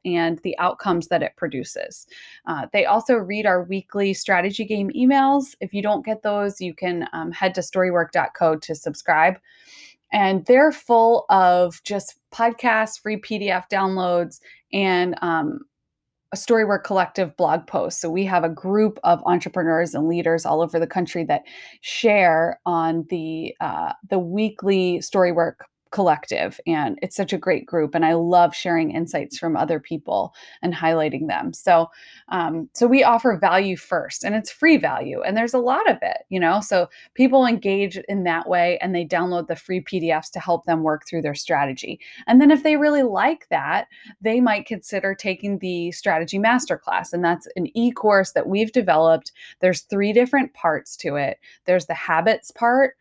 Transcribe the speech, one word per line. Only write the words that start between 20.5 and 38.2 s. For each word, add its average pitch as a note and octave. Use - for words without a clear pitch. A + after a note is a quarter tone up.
over E3
the E3
country F3
that D3+
share F3
on E3
the, D#3+
uh, -
the G3
weekly F#3
Storywork F3
Collective. -
And D3+
it's -
such F#3+
a F#3+
great E3
group. D#3
And E3
I E3
love F3
sharing E3
insights D#3+
from E3
other D#3
people -
and F3
highlighting D#3+
them. -
So, E3
um, E3
so A#3+
we C4+
offer A3+
value F#3+
first, -
and G3+
it's G#3+
free D#4+
value. -
And G3
there's A3+
a B3+
lot C4
of A3+
it, -
you F#3
know, F3
so F#3
people C4
engage G3+
in G3+